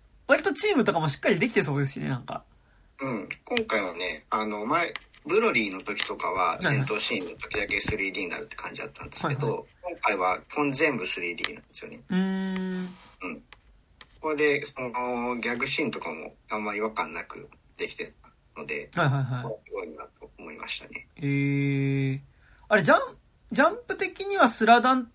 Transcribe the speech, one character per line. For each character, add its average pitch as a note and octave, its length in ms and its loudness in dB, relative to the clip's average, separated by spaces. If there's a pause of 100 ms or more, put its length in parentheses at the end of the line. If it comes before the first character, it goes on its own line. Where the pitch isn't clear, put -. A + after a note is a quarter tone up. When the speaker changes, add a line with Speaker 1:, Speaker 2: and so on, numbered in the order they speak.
(280)
Speaker 1:
割 D#4 160 6
と E4+ 100 2
チ G#4 200 2
ー - 20 4
ム A#3 80 6
と G#3 80 4
か E3+ 80 2
も D#3 80 2
し C#3+ 100 0
っ - 40 -16
か D#4 80 2
り F#3+ 100 4
で B3 80 2
き A3+ 60 -4
て F#3 100 4
そ C#3+ 100 -2
う C#3 60 0
で C#3 60 2
す C3+ 80 -4
し - 80 -8
ね、 D3 80 -6
な B2+ 100 -2
ん - 60 -14
か。 - 180 -10 (560)
Speaker 2:
う C3+ 100 -6
ん。 G#2+ 200 -6 (160)
今 A#3+ 200 0
回 G#2+ 200 0
は F2 80 -6
ね、 F2+ 360 -6
あ G#2+ 160 0
の、 G#2+ 200 -4
前、 E3 280 0 (320)
ブ F3 140 2
ロ A3+ 140 2
リ G#2 160 2
ー F#2 40 -8
の F#2 80 -10
時 - 240 -4
と - 120 -6
か E2+ 100 -4
は、 F2+ 300 0
Speaker 1:
は - 40 -12
い F3+ 40 0
は D#3 80 6
い。 - 20 2
Speaker 2:
戦 C3+ 80 2
闘 - 160 -2
シ - 160 -2
ー F#2+ 80 -4
ン - 20 -6
の E2 120 -10
時 - 200 -8
だ G2+ 100 -2
け G2+ 120 -2
ス - 160 0
リ G2 140 -4
ー - 20 -6
デ - 80 -8
ィ G2 40 -4
ー - 20 -6
に - 60 -8
な - 60 -8
る - 60 -10
っ - 40 -14
て - 100 -14
感 - 160 -12
じ - 80 -12
だ - 60 -10
っ - 20 -12
た - 160 -14
ん - 40 -14
で - 60 -14
す E3+ 140 -2
け C3+ 60 0
ど、 C3 120 -2
Speaker 1:
は G#2+ 60 0
い - 20 -2
は - 60 -8
い。 - 40 -18 (280)
Speaker 2:
今 - 80 -12
回 G#2+ 160 0
は F#2 220 0 (100)
基 - 60 -12
本 C#3+ 180 2
全 C#3+ 240 2
部 F#2+ 80 -4
ス - 160 -2
リ A2 120 -6
ー - 20 -8
デ - 80 0
ィ - 80 0
ー - 20 -12
な - 80 -16
ん - 20 -20
で - 80 -20
す - 140 -12
よ - 60 -14
ね。 - 180 -18
Speaker 1:
う - 40 0
ー F#3 40 4
ん。 F#3 760 -2 (260)
Speaker 2:
う - 80 -8
ん。 - 140 -12 (760)
こ D#3 120 -2
れ D3+ 40 0
で、 C#3+ 300 4
そ - 160 -10
の、 B2 560 -2
ギ A2+ 120 -4
ャ A#2+ 80 -2
グ C3 80 -2
シ C#3+ 180 0
ー C3 40 0
ン - 40 -2
と - 100 -8
か - 100 -8
も - 240 -12 (140)
あ G#2+ 80 -4
ん G#2+ 80 -4
ま G#2 100 -4
違 G#2 60 -2
和 A2 100 -2
感 - 220 -6
な - 100 -8
く - 240 -16 (300)
で C#3+ 100 -4
き - 80 -14
て - 160 -10 (100)
た - 380 -20
の D3+ 60 -12
で、 D3 280 -8
Speaker 1:
は E3+ 120 2
い - 20 -
は C3+ 140 2
い - 20 0
は B2 160 -4
い。 B2 40 -8 (260)
Speaker 2:
す - 40 -10
ご F#2+ 120 -6
い E2 60 -12
な - 120 -14 (160)
と - 180 -20
思 - 140 -16
い - 60 -16
ま - 100 -14
し - 140 -8
た - 80 -20
ね。 - 260 -16
Speaker 1:
え - 60 -12
ー。 C#3 1000 0 (520)
あ G#3 40 8
れ、 F#3+ 80 6
ジ A3+ 80 6
ャ D#4+ 40 12
ン-、 - 40 4 (520)
ジ B3+ 120 6
ャ E4 60 8
ン A4 80 0 (100)
プ F#4+ 80 -4
的 F#4+ 320 -4
に G4+ 100 0
は D4 100 8
ス A3+ 160 2
ラ A#3 160 10
ダ B3+ 140 4
ン B3+ 220 0